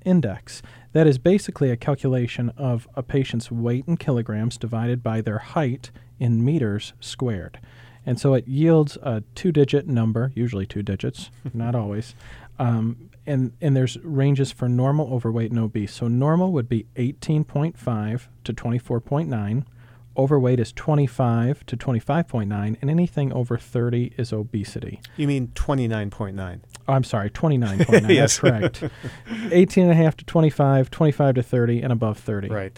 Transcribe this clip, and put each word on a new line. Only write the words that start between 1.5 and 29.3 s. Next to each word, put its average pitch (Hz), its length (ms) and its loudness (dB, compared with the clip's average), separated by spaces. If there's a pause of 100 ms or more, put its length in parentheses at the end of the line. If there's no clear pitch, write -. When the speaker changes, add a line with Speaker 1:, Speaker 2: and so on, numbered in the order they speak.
Speaker 1:
a 117 80 0
calculation 127 800 -2
of 123 380 -2
a 131 80 -6
patient's 127 480 -4
weight 120 360 -2
in 170 100 0
kilograms 117 600 -2
divided 120 460 -4
by 113 180 -2
their 107 160 -4
height 135 540 -4 (280)
in 117 240 2
meters 120 560 0
squared. 104 600 -8 (460)
And 117 140 -2
so 139 140 4
it 127 140 2
yields 151 560 4
a 110 200 -2 (120)
two-digit 147 520 2
number, 113 480 0
usually 110 300 -2
two - 160 -6
digits, 101 480 -6 (120)
Speaker 2:
<laughs> - 120 -10
Speaker 1:
not 117 220 -2
always. 107 400 -4 (420)
Um, 117 520 -2 (180)
and, 131 340 -2
and 139 160 4
there's 127 220 0
ranges 139 520 0
for - 160 -4
normal, 131 460 0
overweight, 117 380 -2
and 117 80 0
obese. 107 340 -4
So 120 140 -4
normal 156 460 2
would 123 140 -2
be 113 280 -2
eighteen 147 480 -2
point 151 340 -2
five 110 500 -4 (160)
to 120 100 -6
twenty-four 120 480 -2
point 151 280 -2
nine. 110 360 -2 (520)
Overweight 131 420 4
is 113 140 -2
twenty-five 127 920 0
to 120 100 -6
twenty-five 139 500 -2
point 107 220 -2
nine, 104 320 -2
and 139 80 -2
anything 156 420 0
over 120 260 -2
thirty 120 600 -2
is 117 160 -4
obesity. 107 680 -6 (160)
Speaker 2:
You 151 120 -2
mean 135 260 -2
twenty-nine 113 560 -2
point 101 260 -8
nine? 90 260 -10 (260)
Speaker 1:
Oh, 135 60 2
I'm 131 120 2
sorry, 104 240 -4
twenty-nine 120 560 0
point 208 180 6
nine. 214 80 4
Speaker 2:
<laughs> 175 40 8
Yes. 113 240 4
Speaker 1:
That's 139 400 2
correct. 156 140 -6 (580)